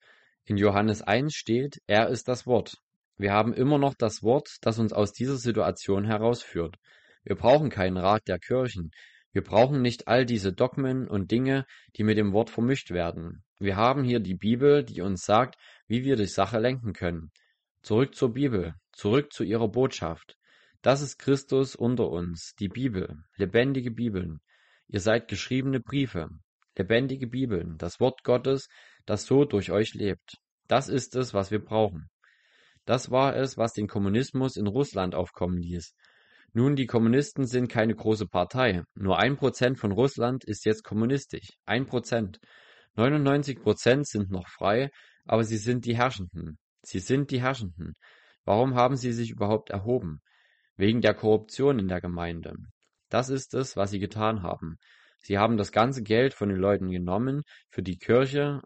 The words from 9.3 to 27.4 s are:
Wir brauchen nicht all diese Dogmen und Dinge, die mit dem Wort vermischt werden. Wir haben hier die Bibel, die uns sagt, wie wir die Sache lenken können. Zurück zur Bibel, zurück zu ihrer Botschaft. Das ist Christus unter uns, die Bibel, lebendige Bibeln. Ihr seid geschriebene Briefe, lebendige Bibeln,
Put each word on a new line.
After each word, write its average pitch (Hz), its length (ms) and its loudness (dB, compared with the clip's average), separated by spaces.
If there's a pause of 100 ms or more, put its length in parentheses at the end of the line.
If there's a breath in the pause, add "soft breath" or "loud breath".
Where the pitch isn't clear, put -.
Wir 98 140 -2
brauchen 127 380 4
nicht 120 260 -2
all 127 160 4
diese 101 300 0
Dogmen 127 520 -2
und 98 240 -4
Dinge, 131 360 0 (300 loud breath)
die 107 60 -2
mit 107 140 4
dem 104 160 2
Wort 110 160 2
vermischt 123 440 -2
werden. 85 520 -6 (140)
Wir 98 180 -2
haben 127 280 2
hier 120 160 2
die 92 160 -4
Bibel, 131 480 4
die 87 180 -8
uns 95 240 -4
sagt, 117 300 2 (300 loud breath)
wie 120 160 -2
wir 135 140 2
die 107 80 0
Sache 98 340 -2
lenken 117 360 -2
können. 82 360 -6 (520)
Zurück 127 320 0
zur 127 180 0
Bibel, 113 420 -2 (180)
zurück - 420 0
zu 117 100 -4
ihrer 110 240 0
Botschaft. 101 680 -4 (420 soft breath)
Das 139 220 4
ist - 160 -10
Christus 135 580 0
unter 120 320 0
uns, 87 500 -8
die 101 100 -4
Bibel, 110 500 -6 (180)
lebendige 123 540 0
Bibeln. 95 500 -6 (460 soft breath)
Ihr 104 140 -4
seid 110 280 2
geschriebene 131 520 -2
Briefe, 123 500 -4 (440)
lebendige 127 520 0
Bibeln, 107 500 -4